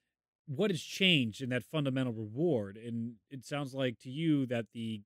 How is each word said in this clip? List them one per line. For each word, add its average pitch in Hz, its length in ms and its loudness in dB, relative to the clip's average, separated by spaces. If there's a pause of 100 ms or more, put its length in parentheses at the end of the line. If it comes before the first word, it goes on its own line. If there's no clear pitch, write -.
(460)
what 160 240 0
has 160 100 -2
changed 143 640 4
in 123 80 -2
that 123 140 0
fundamental 131 480 0
reward? 110 640 -2
And 117 380 -6 (160)
it 131 140 -12
sounds 143 300 -4
like 127 260 0
to 131 100 -14
you 147 360 2
that 117 260 -2
the 113 340 -6